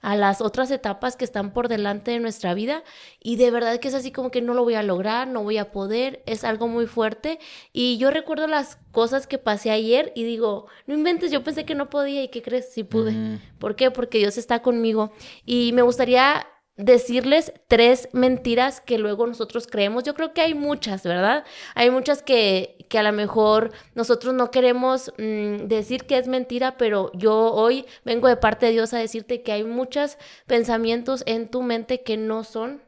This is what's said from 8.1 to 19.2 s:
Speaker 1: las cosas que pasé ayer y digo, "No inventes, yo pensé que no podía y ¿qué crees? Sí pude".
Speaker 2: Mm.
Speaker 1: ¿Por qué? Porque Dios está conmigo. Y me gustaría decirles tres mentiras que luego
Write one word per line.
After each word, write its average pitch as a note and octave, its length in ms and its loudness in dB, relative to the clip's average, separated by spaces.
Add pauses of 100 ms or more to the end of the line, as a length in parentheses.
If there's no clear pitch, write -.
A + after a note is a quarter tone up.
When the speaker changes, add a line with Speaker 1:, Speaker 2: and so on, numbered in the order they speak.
Speaker 1:
las D4+ 300 -4 (160)
cosas A#3 340 0
que C4+ 120 -4
pasé G#3+ 320 -2
ayer A3+ 440 2
y A#3 80 -6
digo, A3 440 -4 (200)
"No C#4 60 -4
inventes, E4+ 380 0
yo C#4 120 0
pensé D4+ 220 -6
que D#4 100 -4
no C#4+ 140 -4
podía C#4 340 -2
y C4 60 -6
¿qué A#3 120 -10
crees? B3 300 -6
Sí A3 140 -8
pude". A3 260 -2
Speaker 2:
Mm. A3 280 -6 (200)
Speaker 1:
¿Por G#3+ 160 -4
qué? B3+ 160 2
Porque A#3+ 280 -2
Dios G3+ 180 2
está A#3 240 -2
conmigo. A3+ 500 0 (340)
Y A#3+ 280 0
me B3 80 6
gustaría B3+ 640 4 (280)
decirles B3 800 4 (140)
tres A#3+ 460 6
mentiras B3 680 2
que A#3+ 160 -2
luego G#3 300 0